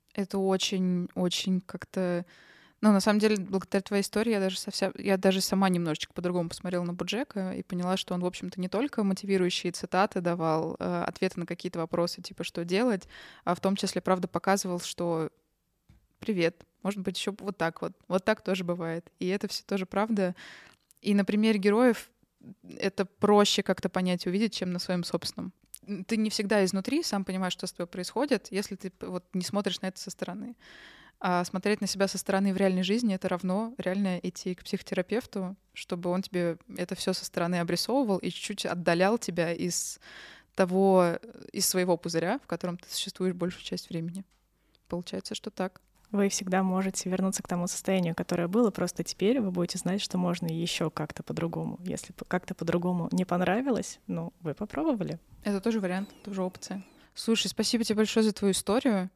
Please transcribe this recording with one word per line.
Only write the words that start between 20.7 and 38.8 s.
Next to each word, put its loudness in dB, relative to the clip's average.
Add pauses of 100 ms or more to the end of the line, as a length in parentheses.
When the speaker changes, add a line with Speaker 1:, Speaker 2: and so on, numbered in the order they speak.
Speaker 1:
И 2
на 6
примере 4
героев 6 (680)
это 0
проще 6
как-то 0
понять 0
и 0
увидеть, 2
чем -4
на -2
своем -2
собственном. -6 (340)
Н-, -6
ты -2
не 2
всегда 2
изнутри 0
сам -2
понимаешь, -2
что -8
с -10
тобой -8
происходит, -2
если -4
ты -12
п-, -12
вот -6 (100)
не -2
смотришь -2
на -6
это -8
со -12
стороны. -10 (640)
А 2
смотреть 0
на -2
себя 0
со -6
стороны 2
в 0
реальной 4
жизни — 2
это -4
равно 0
реально 0
идти -6
к -20
психотерапевту, -4 (160)
чтобы -6
он 0
тебе -2 (200)
это -6
все -2
со -4
стороны -2
обрисовывал 0
и -2
чуть-чуть -8
отдалял 2